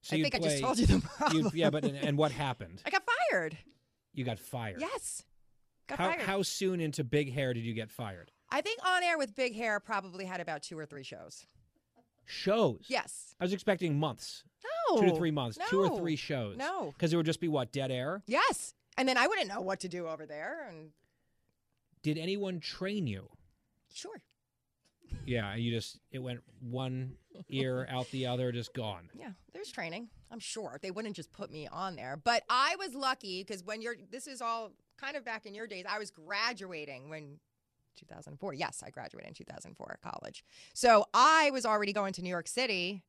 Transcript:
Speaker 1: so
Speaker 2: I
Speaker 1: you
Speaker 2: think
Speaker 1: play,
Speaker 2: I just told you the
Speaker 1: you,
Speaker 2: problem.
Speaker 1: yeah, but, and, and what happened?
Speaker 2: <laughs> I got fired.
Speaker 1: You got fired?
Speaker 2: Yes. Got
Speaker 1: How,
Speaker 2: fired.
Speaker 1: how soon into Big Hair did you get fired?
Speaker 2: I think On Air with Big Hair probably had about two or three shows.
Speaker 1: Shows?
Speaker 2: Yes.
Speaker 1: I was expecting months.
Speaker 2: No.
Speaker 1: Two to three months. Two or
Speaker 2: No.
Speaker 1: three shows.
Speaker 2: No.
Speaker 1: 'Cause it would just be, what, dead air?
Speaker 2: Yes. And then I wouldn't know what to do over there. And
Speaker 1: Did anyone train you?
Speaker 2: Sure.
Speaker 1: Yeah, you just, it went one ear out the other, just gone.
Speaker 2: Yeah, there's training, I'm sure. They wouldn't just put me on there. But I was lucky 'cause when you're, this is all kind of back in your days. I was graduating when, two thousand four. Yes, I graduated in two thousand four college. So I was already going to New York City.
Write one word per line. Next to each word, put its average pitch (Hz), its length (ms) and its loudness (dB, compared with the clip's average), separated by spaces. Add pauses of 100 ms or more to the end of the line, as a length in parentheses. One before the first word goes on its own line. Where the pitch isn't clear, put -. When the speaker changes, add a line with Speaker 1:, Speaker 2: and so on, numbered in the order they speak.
Speaker 1:
so - 140 -4
Speaker 2:
I 156 40 4
Speaker 1:
you 160 40 4
Speaker 2:
think - 120 2
Speaker 1:
play, 165 120 2
Speaker 2:
I 151 40 4
just 139 120 0
told - 160 2
you 240 60 6
the - 80 10
Speaker 1:
you, 95 80 6
Speaker 2:
problem. 302 520 2
Speaker 1:
yeah, 156 160 4
but, 147 140 0
and, 139 140 0
and 143 200 2
what 151 140 4
happened? 120 520 -4
Speaker 2:
<laughs> - 20 -8
I - 40 -2
got 381 140 2 (260)
fired. 165 280 0 (560)
Speaker 1:
You 135 100 -4
got 117 160 -2
fired? 110 400 -8
Speaker 2:
Yes. 403 440 -6 (640)
Got 269 120 -6
Speaker 1:
How, 175 120 2
Speaker 2:
fired. 339 100 -2
Speaker 1:
how 196 220 2
soon 185 360 0
into 151 240 -2
Big 135 300 2
Hair 131 220 0
did 117 100 -4
you 117 80 -2
get 110 180 -6
fired? 95 400 -10 (180)
Speaker 2:
I 285 120 0
think 440 240 -4
On 370 180 4
Air 339 140 4
with 254 180 -2
Big 254 180 0
Hair 214 280 0
probably 196 420 -6
had 185 160 -6
about 160 240 -4
two 160 160 -10
or 156 60 -6
three 139 180 -12
shows. 82 420 -14 (800)
Speaker 1:
Shows? 185 640 2
Speaker 2:
Yes. - 500 -2
Speaker 1:
I 185 60 -2
was 180 80 2
expecting 180 480 2
months. - 460 -2 (440)
Speaker 2:
No. 247 120 6
Speaker 1:
Two 180 80 10
to 170 80 4
three 165 140 2
months. 127 260 -2 (120)
Two 196 140 4
or 190 60 4
Speaker 2:
No. 233 80 0
Speaker 1:
three 170 180 0
shows. 113 400 -4
Speaker 2:
No. 277 420 -4
Speaker 1:
'Cause 160 140 2
it 170 60 4
would 160 80 4
just 160 160 0
be, 170 80 0
what, 139 240 0
dead 135 180 -2
air? 143 360 -2
Speaker 2:
Yes. 359 460 2 (240)
And 262 120 4
then 254 80 4
I 247 100 6
wouldn't 359 220 2
know 196 100 -4
what 190 220 -2
to 185 80 -4
do 170 180 -4
over 156 180 -8
there. 202 440 -8
And 156 240 -16 (1080)
Speaker 1:
Did 151 160 0
anyone 185 440 -2
train 190 440 -4
you? 98 240 -4 (640)
Speaker 2:
Sure. 392 280 -12 (1040)
Speaker 1:
Yeah, 113 300 -2
you 117 160 0
just, - 280 -4 (120)
it 131 80 -8
went 123 220 -8 (180)
one 127 580 -6 (320)
ear 131 400 0
out 127 220 -4
the 131 160 -2
other, 123 240 0
just 120 220 -6
gone. 98 400 -6
Speaker 2:
Yeah, - 180 -14 (220)
there's 415 180 -10
training, 185 380 -8 (220)
I'm 233 80 -12
sure. 175 420 -8
They 190 100 -6
wouldn't 208 240 -6
just - 160 -12
put - 200 -10
me 151 160 -10
on 185 280 -6
there. 131 220 -6
But 233 320 4
I 277 280 6
was 359 180 -6
lucky 262 480 -2
'cause 185 200 -8
when 220 180 -6
you're, 233 140 -4 (140)
this 262 180 -10
is 262 140 -10
all 226 300 -2 (320)
kind 285 140 -6
of 262 80 -8
back 220 200 -6
in 196 80 -12
your 220 140 -8
days. 185 220 -8
I 208 100 -2
was 208 120 -8
graduating 170 1000 -4
when, 151 300 -12 (560)
two - 100 -20
thousand - 340 -16
four. 190 140 -6
Yes, 143 320 -4
I - 40 -12
graduated - 400 -14
in - 40 -16
two - 100 -16
thousand - 340 -16
four - 260 -12
college. - 400 -12 (300)
So 220 400 8
I 294 380 10
was 254 140 -2
already 208 280 2
going 196 200 0
to 175 80 -8
New 180 80 -4
York 175 180 -2
City. 196 600 0